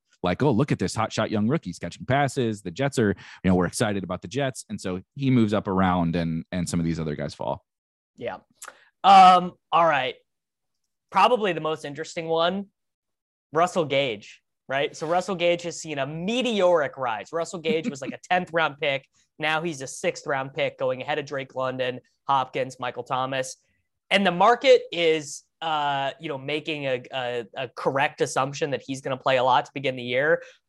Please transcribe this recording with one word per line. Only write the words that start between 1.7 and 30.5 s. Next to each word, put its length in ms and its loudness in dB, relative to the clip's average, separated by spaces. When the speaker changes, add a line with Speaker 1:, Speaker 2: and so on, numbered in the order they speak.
Speaker 1:
He's 80 -12
catching 260 -12
passes. 560 0
The 120 -10
Jets 260 -2
are, 160 4
you 60 4
know, 40 6
we're 120 4
excited 360 -2
about 180 -6
the 80 -12
Jets." 400 -4
And 100 -8
so 220 -6
he 160 0
moves 240 4
up 140 0
around 480 2
and, 340 -2
and 180 -4
some 120 0
of 40 0
these 140 -2
other 160 -4
guys 200 -8
fall. 300 -8
Speaker 2:
Yeah. 220 -10
Um, 480 10
all 160 4
right. 300 0
Probably 400 2
the 80 -4
most 240 -4
interesting 420 -10
one, 400 0
Russell 320 2
Gage, 580 -4
right? 260 -2
So 120 -10
Russell 300 -2
Gage 260 0
has 180 -10
seen 200 -8
a 60 -2
meteoric 920 0
rise. 340 -6
Russell 280 -6
Gage 280 -2
was, 140 -8
like, 100 -8
a 60 -14
Speaker 1:
<laughs> 100 -14
Speaker 2:
tenth 240 0
round 280 0
pick. 260 -2
Now 240 0
he's 200 -6
a 40 -8
sixth 400 -6
round 260 -4
pick 260 -4
going 220 -2
ahead 200 -4
of 60 -8
Drake 280 -8
London, 460 -4
Hopkins, 540 -2
Michael 240 -6
Thomas. 500 -4
And 160 4
the 60 4
market 580 6
is, 540 0
uh, 560 -2
you 100 -10
know, 100 -6
making 480 -6
a, 160 -2
a, 320 -6
a 120 -6
correct 520 0
assumption 520 -2
that 120 -4
he's 160 -8
gonna 160 -6
play 200 2
a 80 2
lot 220 4
to 60 -20
begin 220 -4
the 80 -10
year. 400 0